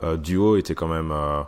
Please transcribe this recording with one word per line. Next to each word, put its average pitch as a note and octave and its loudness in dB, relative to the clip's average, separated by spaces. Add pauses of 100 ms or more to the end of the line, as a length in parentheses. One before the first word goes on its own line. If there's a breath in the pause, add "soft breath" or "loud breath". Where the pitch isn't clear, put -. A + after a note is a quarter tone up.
euh, E2 -2
Duo F#2 2
était F2 0
quand E2 -2
même, D#2+ -2
euh, D2 -2